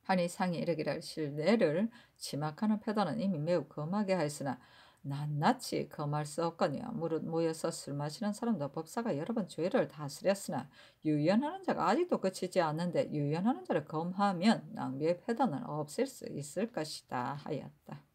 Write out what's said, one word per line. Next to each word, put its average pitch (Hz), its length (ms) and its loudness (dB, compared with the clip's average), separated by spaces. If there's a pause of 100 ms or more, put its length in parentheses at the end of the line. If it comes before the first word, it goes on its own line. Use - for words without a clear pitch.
하니 180 240 2
상이 175 300 0
이르기를 156 440 0
실내를 160 880 2 (260)
지막하는 156 640 -2
패단은 202 420 0
이미 185 180 0
매우 160 260 2
금하게 190 480 -2
하였으나 147 480 0 (440)
낱낱이 147 840 0
금할 151 360 -2
수 165 220 -2
없거니와, 165 460 0
무릇 160 320 -2
모여서 165 480 0
술 143 220 -8
마시는 151 380 -4
사람도 202 380 -2
법사가 185 480 -4
여러 214 160 -2
번 202 140 -2
죄를 175 400 0
다스렸으나 151 840 -2 (340)
유연하는 214 600 4
자가 165 240 2
아직도 285 320 2
그치지 185 400 0
않는데 156 500 0
유연하는 175 540 0
자를 - 200 0
금하면 185 880 2
낭비의 139 520 0
패단을 233 440 0
없앨 147 400 -2
수 - 220 -12
있을 165 420 -4
것이다 135 640 -4
하였다. - 680 -10 (100)